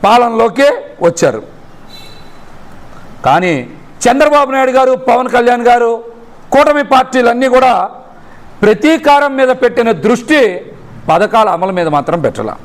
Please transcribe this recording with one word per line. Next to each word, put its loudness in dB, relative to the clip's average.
పాలనలోకి 2
వచ్చారు. 0
కానీ 2
చంద్రబాబు 2
నాయుడు 0
గారు, 2
పవన్ 0
కళ్యాణ్ 2
గారు, 2
కూటమి 2
పార్టీలన్నీ 2
కూడా 4
ప్రతీకారం 2
మీద 2
పెట్టిన 0
దృష్టి 0
పథకాల 2
అమలు -4
మీద -2
మాత్రం -4
పెట్టాల. -6